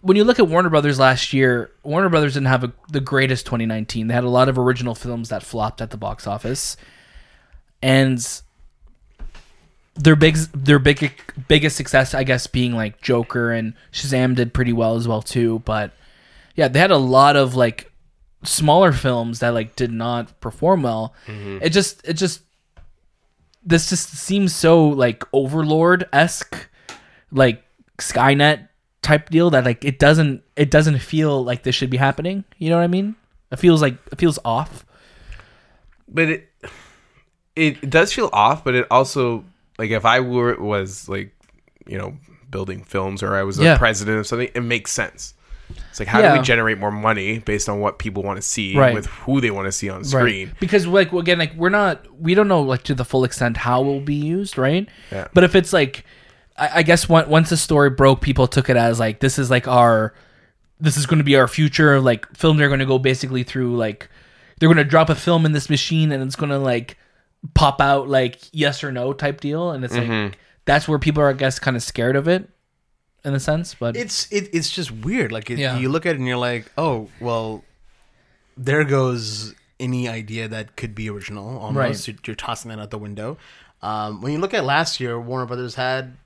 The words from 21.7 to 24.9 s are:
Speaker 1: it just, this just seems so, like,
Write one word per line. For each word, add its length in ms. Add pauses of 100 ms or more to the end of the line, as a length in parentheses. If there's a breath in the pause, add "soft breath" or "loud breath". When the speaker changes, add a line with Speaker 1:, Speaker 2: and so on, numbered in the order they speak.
Speaker 1:
it 60
just, 280 (1200)
this 260
just 220
seems 440
so, 320
like, 360 (100)